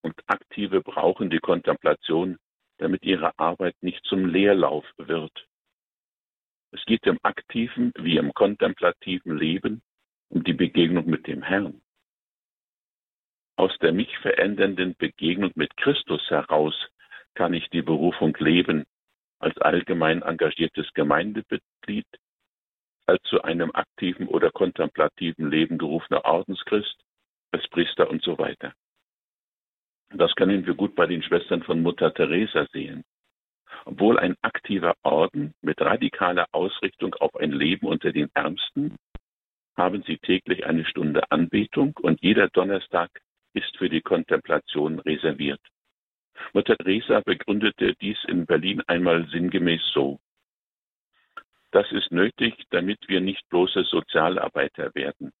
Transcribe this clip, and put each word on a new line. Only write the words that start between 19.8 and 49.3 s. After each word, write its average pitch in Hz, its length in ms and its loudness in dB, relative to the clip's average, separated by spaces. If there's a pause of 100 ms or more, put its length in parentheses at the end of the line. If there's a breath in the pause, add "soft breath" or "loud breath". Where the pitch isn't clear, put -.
engagiertes 80 720 -2
Gemeindemitglied, 101 1120 -2 (1000)
als 90 180 2
zu - 180 0
einem 85 320 -2
aktiven - 540 -4
oder 82 220 2
kontemplativen 80 1000 -2
Leben 80 280 0
gerufener 80 460 -2
Ordenschrist, - 720 -2 (540)
als - 180 -6
Priester - 400 0
und 80 140 -4
so 82 160 -4
weiter. 67 340 -4 (1400)
Das 85 200 2
können 95 320 2
wir 87 80 0
gut - 200 -2
bei 85 120 4
den 82 160 -2
Schwestern 87 400 0
von 82 200 -2
Mutter 82 320 2
Teresa 82 580 0
sehen. 71 300 -10 (840 loud breath)
Obwohl 101 340 4
ein - 240 0
aktiver 92 600 0
Orden 147 600 0
mit 78 180 -2
radikaler 87 720 0
Ausrichtung 95 600 -4
auf - 220 0
ein - 140 0
Leben 73 360 0
unter - 260 -2
den 73 220 0
Ärmsten, - 600 -4 (800)
haben 92 320 0
sie 80 120 -6
täglich - 480 -2
eine 80 180 0
Stunde 78 460 -2
Anbetung 107 720 0
und - 180 2
jeder 101 280 4
Donnerstag 92 600 0 (440)
ist - 240 -6
für 92 100 0
die 78 140 0
Kontemplation 78 960 0
reserviert. 73 600 -2 (920 loud breath)
Mutter 104 240 2
Teresa 107 480 2
begründete 101 720 0
dies 104 320 -6
in 87 180 0
Berlin 87 420 0
einmal 85 440 2